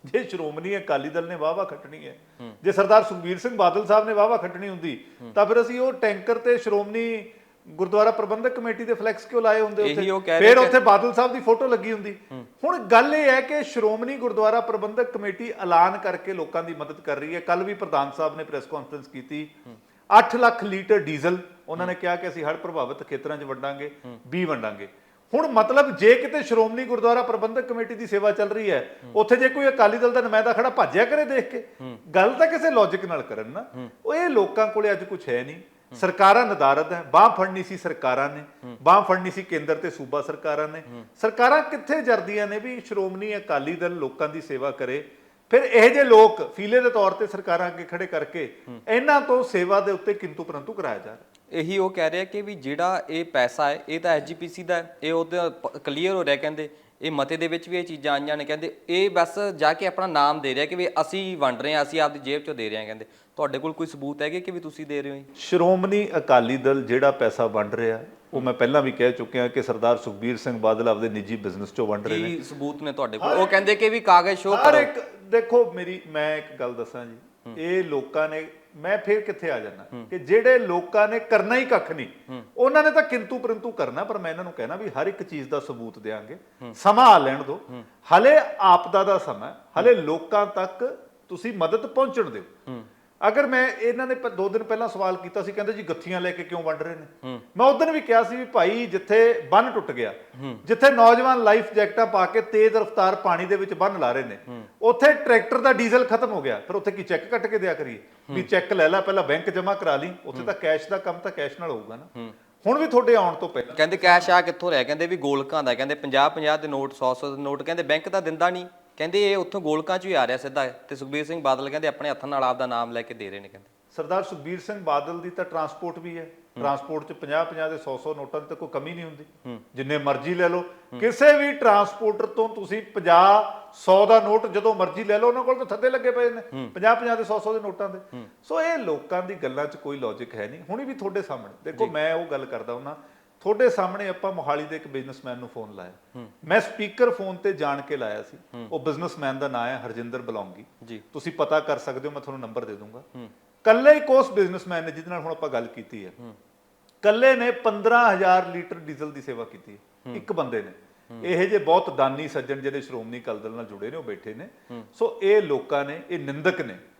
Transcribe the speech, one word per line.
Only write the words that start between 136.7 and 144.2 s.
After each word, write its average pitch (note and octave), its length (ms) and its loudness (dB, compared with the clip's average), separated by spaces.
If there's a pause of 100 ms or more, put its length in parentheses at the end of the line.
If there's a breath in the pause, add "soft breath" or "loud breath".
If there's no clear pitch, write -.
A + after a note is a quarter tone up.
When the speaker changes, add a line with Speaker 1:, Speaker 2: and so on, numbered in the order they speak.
Speaker 1:
ਪੰਜਾਹ A3 220 4
ਪੰਜਾਹ A#3 200 -2
ਦੇ A3+ 80 -4
ਸੌ G#3 140 -2
ਸੌ G#3+ 140 -4
ਦੇ A3 80 -2
ਨੋਟਾਂ G3+ 280 -8
ਦੇ। F#3 100 -12
Speaker 2:
ਹੂੰ। B2 260 -16 (180)
Speaker 1:
ਸੋ D#4+ 200 -4
ਇਹ E4 160 0
ਲੋਕਾਂ F3+ 440 -4
ਦੀ F#3 120 -10
ਗੱਲਾਂ C#3+ 320 -6
'ਚ D3 100 -12
ਕੋਈ C#3+ 220 -10
ਲੌਜਿਕ A#2 360 -8
ਹੈ G#2+ 140 -8
ਨਹੀਂ। D#3 120 -16 (100)
ਹੁਣੇ B3 140 -8
ਵੀ C4 100 -10
ਤੁਹਾਡੇ G3 280 -6
ਸਾਹਮਣੇ, A2 320 -12 (100)
ਦੇਖੋ B2 220 -2
Speaker 2:
ਜੀ। E3 60 -10
Speaker 1:
ਮੈਂ D#3 220 0
ਉਹ E3 120 -4
ਗੱਲ C#3 180 -6
ਕਰਦਾ A#2+ 280 -10
ਹੁੰਦਾ, C#3 240 -12 (440 soft breath)
ਤੁਹਾਡੇ G#3+ 280 2
ਸਾਹਮਣੇ G3 400 -2
ਆਪਾਂ F#3+ 240 -6